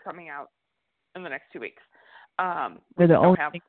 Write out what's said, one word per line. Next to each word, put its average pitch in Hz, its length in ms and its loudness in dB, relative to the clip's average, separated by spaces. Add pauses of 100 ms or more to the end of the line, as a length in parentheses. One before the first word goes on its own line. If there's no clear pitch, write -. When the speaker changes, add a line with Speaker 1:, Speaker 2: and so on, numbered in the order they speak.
Speaker 1:
coming 170 240 -16
out 143 200 -16 (680)
in 185 80 -18
the 170 60 -14
next 135 240 -14
two 160 80 -16
weeks. - 220 -16 (560)
Um, 160 400 -6 (180)
Speaker 2:
They're 175 120 6
the 165 60 6
Speaker 1:
we - 20 6
don't 151 100 4
Speaker 2:
only 185 140 4
Speaker 1:
have 151 120 -6
Speaker 2:
things 175 160 -16